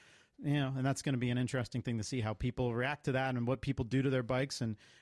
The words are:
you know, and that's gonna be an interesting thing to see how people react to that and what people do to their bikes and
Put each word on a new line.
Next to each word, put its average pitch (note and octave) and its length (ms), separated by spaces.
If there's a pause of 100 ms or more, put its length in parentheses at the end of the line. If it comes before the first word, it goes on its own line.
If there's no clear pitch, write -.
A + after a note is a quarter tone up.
(440)
you C#3+ 120
know, C3+ 200
and C3 100
that's C3+ 160
gonna C3+ 160
be A#2+ 120
an A#2+ 80
interesting B2 440
thing A#2+ 160
to A2 60
see B2+ 160
how A2 140
people B2 420
react C3 300
to C#3 80
that C3 220
and A#2+ 120
what C3 140
people C3+ 240
do C3 160
to C3+ 80
their C3 120
bikes C3 380
and A2 160 (260)